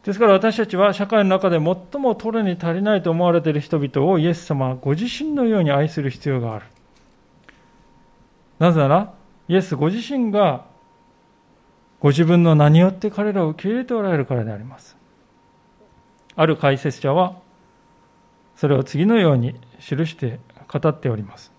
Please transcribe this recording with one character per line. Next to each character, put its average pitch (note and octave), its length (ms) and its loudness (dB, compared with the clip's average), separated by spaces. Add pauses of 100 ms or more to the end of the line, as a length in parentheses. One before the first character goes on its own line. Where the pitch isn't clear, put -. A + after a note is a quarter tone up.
で G3+ 80 -4
す F#3+ 60 -8
か A#3 60 4
ら、 G3+ 80 8
私 G#3 240 2
た A3 100 -2
ち F#3 100 -6
は G3+ 160 4
社 G3+ 140 -4
会 G#3 160 2
の F#3+ 60 2
中 F#3+ 200 2
で F3 80 2
最 F#3 440 -4
も B3 140 0
取 A3 220 -6
る A3 60 -2
に F3+ 180 -2
足 E3 140 -4
り F#3+ 60 -4
な G#3 140 2
い F3+ 60 -2
と E3 100 -2
思 E3+ 140 0
わ F3 60 4
れ E3+ 100 2
て D#3+ 80 -2
い D3 40 0
る D3 80 -2
人 D#3 200 -4
々 C#3 280 0
を、 F#3 100 2
イ D#3+ 80 0
エ E3+ 60 0
ス E3 120 -8
様 C3+ 240 -2
は B2+ 60 -6
ご C3+ 160 -4
自 F3 140 -2
身 D4+ 260 -6
の C#4 140 0
よ A3 140 2
う F3 40 2
に D3 80 2
愛 D3 180 0
す D#3+ 120 -6
る C#3 80 -2
必 C#3+ 200 -8
要 C3 120 -2
が A2+ 140 -6
あ G#2 40 -10
る。 - 60 -18 (1900)
な E3+ 120 4
ぜ D#3+ 80 2
な C#3 80 2
ら、 F#3 260 0 (340)
イ E3+ 80 0
エ F#3+ 60 4
ス F3 140 -6
ご D3 120 -2
自 A#3 300 -4
身 A#3 140 -2
が F3+ 340 0 (1400)
ご D3 80 4
自 D#3 160 2
分 E3+ 180 4
の E3 120 4
名 D3 120 6
に D#3 120 8
よ F#3 100 6
っ F#3 40 -4
て G#3 180 -6
彼 G#3 200 -4
ら F#3+ 140 0
を D#3 40 -2
受 D#3 140 -10
け F#3+ 60 -4
入 A3+ 60 -2
れ B3+ 100 -4
て B3 80 -6
お A3+ 80 -2
ら F#3+ 100 -2
れ D#3+ 60 0
る C3 80 -2
か C3+ 100 -4
ら A#2 80 -2
で A2 80 -6
あ G#2 60 -10
り G#2+ 80 -16
ま C3 140 -18
す。 - 180 -20 (1400)
あ D3+ 100 0
る D3+ 120 0
解 C3+ 200 0
説 C#3 220 -6
者 C#3 140 -2
は、 F3+ 240 -2 (1200)
そ D3+ 100 -2
れ C#3 80 4
を B2+ 80 0
次 D3+ 220 -2
の A3+ 120 4
よ E3+ 160 4
う C3 40 2
に A#2+ 180 -2 (240)
記 - 80 -20 (180)
し D#3+ 120 -12
て B2 220 -8 (280)
語 - 220 -2
っ D3+ 80 -2
て - 120 -6
お A2 60 -2
り G#2 80 -8
ま F#2+ 140 -16
す。 - 220 -20